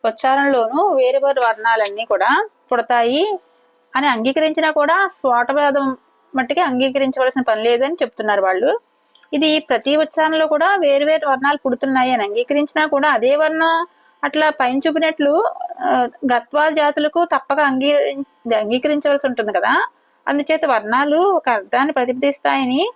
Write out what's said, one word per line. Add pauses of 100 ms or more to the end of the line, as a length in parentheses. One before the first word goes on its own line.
ఉచ్చారణలోనూ
వేరు
వేరు
వర్ణాలన్నీ
కూడా (240)
పుడతాయి (560)
అని
అంగీకరించినా
కూడా
స్ఫోటవాదం (380)
మట్టుకి
అంగీకరించవలసిన
పని
లేదని
చెప్తున్నారు
వాళ్ళు. (540)
ఇది
ప్రతి
ఉచ్చారణలో
కూడా
వేరు
వేరు
వర్ణాలు
పుడుతున్నాయి
అని
అంగీకరించినా
కూడా
అదే
వర్ణం (360)
అట్లా
పైన
చూపినట్లు, (460)
ఆ, (180)
గత్వాల
జాతులకు
తప్పక
అంగీ-, (300)
అంగీకరించవలసి
ఉంటుంది
కదా. (400)
అందుచేత
వర్ణాలు
ఒక
అర్థాన్ని
ప్రతిపాదిస్తాయని